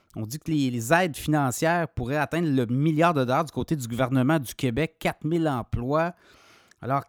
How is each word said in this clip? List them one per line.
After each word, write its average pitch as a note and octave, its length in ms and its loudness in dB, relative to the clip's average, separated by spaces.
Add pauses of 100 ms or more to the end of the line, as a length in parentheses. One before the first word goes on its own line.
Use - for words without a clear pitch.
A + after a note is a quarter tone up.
(160)
On A2 100 -6
dit B2+ 140 -10
que - 100 -8
les, C#3+ 220 0
les A#2 200 -4
aides E3+ 240 2
financières D3+ 720 0
pourraient C3 280 -4
atteindre D#3+ 320 -2
le C3 160 2
milliard D#3 480 2
de C3+ 100 2
dollars C3+ 220 2
du C3+ 60 -10
côté E3 240 -4
du B2 120 -6
gouvernement B2+ 520 2
du A#2+ 160 -8
Québec, C#3 420 -2
quatre - 260 -4
mille D#3+ 240 0
emplois. C3+ 680 -2 (680)
Alors, C3+ 280 -2